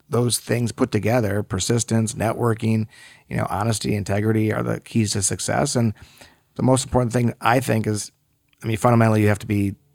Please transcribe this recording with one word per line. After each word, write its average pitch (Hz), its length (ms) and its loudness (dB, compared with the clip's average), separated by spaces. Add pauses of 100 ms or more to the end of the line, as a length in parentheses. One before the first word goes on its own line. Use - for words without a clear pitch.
(120)
those 120 280 0
things 120 320 -2
put 131 200 -2
together, 104 520 0
persistence, 110 720 -2
networking, 110 720 0 (400)
you 120 100 -6
know, 107 100 0
honesty, 110 460 -2
integrity 107 580 0
are 117 120 -2
the 113 160 -4
keys 110 320 -2
to 104 100 -2
success. 113 540 -2
And 117 180 0 (600)
the - 80 -4
most 127 200 4
important 123 300 0
thing, 120 180 2 (100)
I 120 180 4
think, 117 260 -2
is, 107 260 -4 (520)
I - 40 -10
mean, 113 100 -2
fundamentally, 113 440 4
you 104 60 4
have 104 100 2
to - 80 -12
be 101 300 -2 (200)